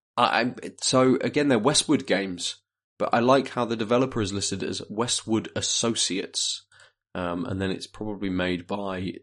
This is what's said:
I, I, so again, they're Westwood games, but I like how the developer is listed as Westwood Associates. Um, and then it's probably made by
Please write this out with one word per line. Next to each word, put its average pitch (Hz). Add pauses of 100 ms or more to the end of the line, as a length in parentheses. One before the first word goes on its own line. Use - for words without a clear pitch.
(160)
I, 117
I, 127 (260)
so 131
again, 143
they're 123
Westwood 143
games, 92 (420)
but -
I 117
like 131
how 123
the 113
developer 120
is 98
listed 98
as -
Westwood 110
Associates. - (520)
Um, 90
and 98
then 95
it's -
probably 104
made 90
by 95